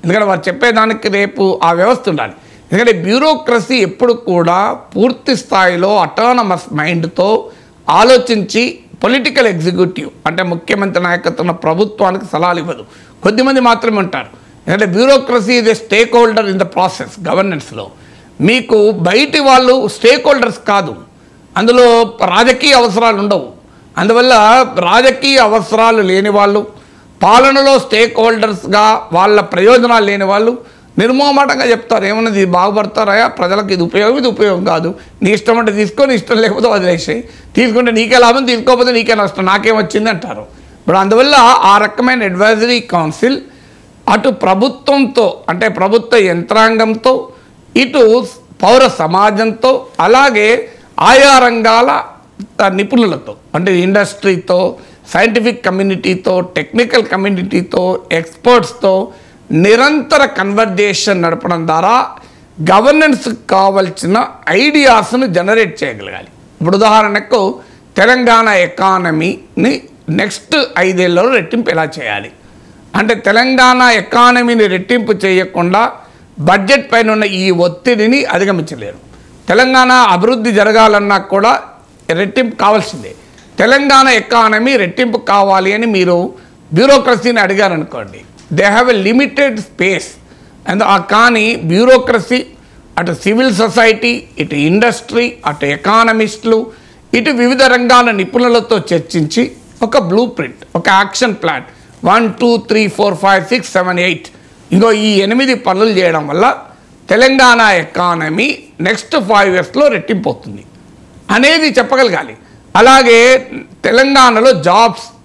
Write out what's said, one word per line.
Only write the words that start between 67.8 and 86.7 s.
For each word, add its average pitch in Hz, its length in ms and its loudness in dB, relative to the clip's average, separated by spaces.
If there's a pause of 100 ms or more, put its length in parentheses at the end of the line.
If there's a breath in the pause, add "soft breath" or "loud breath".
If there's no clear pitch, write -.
తెలంగాణ 233 520 2
ఎకానమీని 180 1300 -2 (280)
next 190 480 -4 (220)
ఐదేళ్లలో 180 520 0
రెట్టింపు 226 400 -2
ఎలా 160 140 -2
చేయాలి 113 480 -8 (640 loud breath)
అంటే 214 200 -2
తెలంగాణ 254 680 2
ఎకానమీని 240 840 2
రెట్టింపు 196 460 -2
చేయకుండా 185 800 0 (460 loud breath)
budget 196 540 0
పైన 226 180 2
ఉన్న 214 140 0
ఈ 190 260 -2
ఒత్తిడిని 214 720 0
అధిగమించలేరు. 156 760 -4 (500 loud breath)
తెలంగాణ 254 440 2
అభివృద్ధి 226 600 2
జరగాలన్నా 202 680 2
కూడా 196 420 0 (500)
రెట్టింపు 202 460 -2
కావాల్సిందే. 196 580 -2 (440 loud breath)
తెలంగాణ 269 500 2
economy 233 680 0
రెట్టింపు 220 420 -2
కావాలి 196 560 0
అని 226 120 -4
మీరు 180 460 0 (400 loud breath)